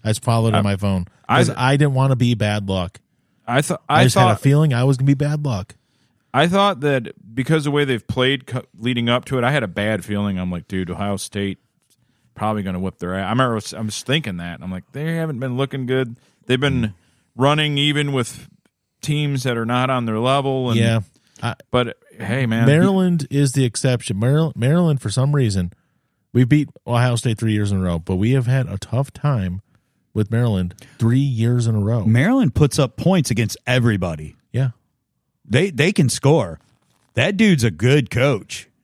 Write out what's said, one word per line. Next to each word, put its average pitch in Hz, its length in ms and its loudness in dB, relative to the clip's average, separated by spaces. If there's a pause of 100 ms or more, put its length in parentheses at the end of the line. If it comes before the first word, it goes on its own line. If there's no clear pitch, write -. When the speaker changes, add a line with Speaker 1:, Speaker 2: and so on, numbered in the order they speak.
Speaker 1:
I 110 80 -2
just - 120 -2
followed 113 300 2
Speaker 2:
I, - 60 2
Speaker 1:
on 101 40 0
my 101 140 -2
phone 95 280 -2 (220)
'cause 127 220 4
Speaker 2:
I, 127 240 0
Speaker 1:
I 143 40 2
didn't 143 160 2
wanna 131 220 2
be 120 200 2
bad 104 340 -2
luck. 92 320 -4 (440)
Speaker 2:
I 123 160 0
th-, - 180 -4 (100)
Speaker 1:
I 147 120 4
Speaker 2:
I - 40 6
Speaker 1:
just 123 80 4
Speaker 2:
thought, 190 160 6
Speaker 1:
had 107 80 4
a - 20 -14
feeling 143 340 4
I 120 120 2
was 139 100 4
gonna 131 120 0
be 139 60 4
bad 147 300 -2
luck. 110 320 -6 (580)
Speaker 2:
I 160 140 2
thought 196 340 0
that 135 300 -2 (240)
because 139 300 0
the 147 60 0
way 147 120 0
they've 127 240 -4
played 131 400 -2
co-, 123 160 -8 (140)
leading 120 320 -2
up 123 160 0
to 131 140 -4
it, 117 40 0
I 123 80 2
had 147 120 -2
a 107 40 -6
bad 101 380 -4
feeling. 101 340 -4
I'm 90 120 -4
like, 87 160 -10
"Dude, 92 240 -6
Ohio 101 260 -6
State 98 400 -8 (760)
probably 107 280 -4
gonna 92 160 -4
whip 92 200 -8
their 90 160 -6
ass." 95 100 -4
I 92 60 -6
remember 123 220 0
I - 20 -2
was, - 180 -8
I - 80 -12
was 107 220 -8
thinking 123 340 -4
that. 85 240 -12
I'm 92 100 -10
like, 90 220 -12
"They 160 220 -6
haven't 160 240 -6
been 123 180 -6
looking 135 300 -4
good." 127 280 -2 (300)
They've 127 140 0
been 127 340 0 (420)
running 147 440 2
even 143 340 0
with - 340 -4 (540)
teams 147 420 -2
that 127 140 -2
are 113 80 -2
not 123 240 0
on 127 160 -2
their 110 140 -2
level. 131 520 0
And, 117 80 2
Speaker 1:
Yeah. 117 200 2 (420)
I - 140 -4 (160)
Speaker 2:
but, 123 260 -2 (200)
hey, 120 280 -2
man. 113 200 2
Speaker 1:
Maryland 175 640 4
is 143 240 2
the 135 100 2
exception. 120 560 -2
Maryland, 147 380 0
Maryland, 151 440 2
for 107 80 -6
some 131 260 0
reason, 101 360 0 (600)
we 123 100 6
beat 139 260 4 (160)
Ohio 120 300 2
State 113 220 -2
three 113 160 0
years 104 180 0
in 101 60 0
a 95 40 0
row, 87 180 0
but 92 180 -2
we 107 140 2
have 131 160 2
had 131 200 0
a 98 100 -8
tough - 360 -4
time 98 480 -2 (520)
with 104 180 0
Maryland 107 420 0 (240)
three 117 220 2
years 120 460 0
in 113 100 0
a 107 40 0
row. 107 260 0
Speaker 3:
Maryland 160 500 2
puts 147 220 2
up 135 200 0
points 175 340 0
against 110 340 -2
everybody. 95 720 0 (160)
Speaker 1:
Yeah. 127 200 0 (760)
Speaker 3:
They, 147 220 2
they 151 240 2
can 143 160 2
score. 120 500 0 (540)
That 180 240 0
dude's 185 260 4
a 117 80 2
good 120 380 2
coach. 120 580 -2 (160)